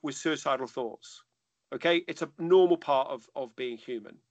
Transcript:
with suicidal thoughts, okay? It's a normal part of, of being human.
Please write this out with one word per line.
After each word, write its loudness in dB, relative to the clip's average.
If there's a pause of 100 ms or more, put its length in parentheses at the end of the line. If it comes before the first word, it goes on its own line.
with -6
suicidal -2
thoughts, -10 (500)
okay? 0 (100)
It's -8
a -8 (100)
normal 6
part 0
of, -10
of -8
being -6
human. -10 (140)